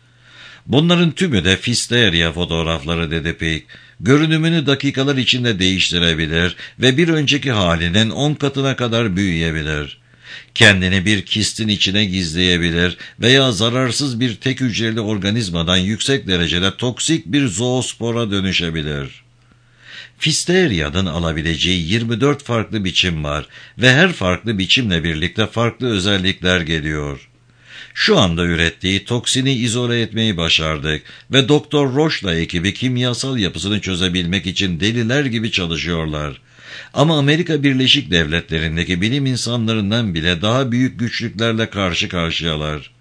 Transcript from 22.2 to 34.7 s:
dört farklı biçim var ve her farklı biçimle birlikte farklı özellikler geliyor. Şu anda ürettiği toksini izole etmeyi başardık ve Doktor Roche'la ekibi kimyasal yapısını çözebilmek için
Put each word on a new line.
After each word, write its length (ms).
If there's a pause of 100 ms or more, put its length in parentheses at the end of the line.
dört 240
farklı 400
biçim 400
var 220 (320)
ve 140
her 200
farklı 460
biçimle 460
birlikte 420
farklı 440
özellikler 680
geliyor. 680 (680)
Şu 240
anda 260
ürettiği 600
toksini 480
izole 500
etmeyi 340
başardık 680 (280)
ve 180
Doktor 460
Roche'la 400
ekibi 400
kimyasal 640
yapısını 420
çözebilmek 640
için 340